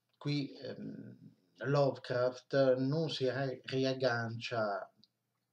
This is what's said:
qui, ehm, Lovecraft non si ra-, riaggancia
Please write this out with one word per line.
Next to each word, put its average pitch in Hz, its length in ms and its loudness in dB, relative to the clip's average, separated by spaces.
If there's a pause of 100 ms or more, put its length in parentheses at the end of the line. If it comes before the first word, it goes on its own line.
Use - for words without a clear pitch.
(180)
qui, 147 400 -2
ehm, - 720 -12 (340)
Lovecraft 131 1120 2
non 143 340 2
si 131 180 -2
ra-, 127 360 -2
riaggancia 117 1300 0 (600)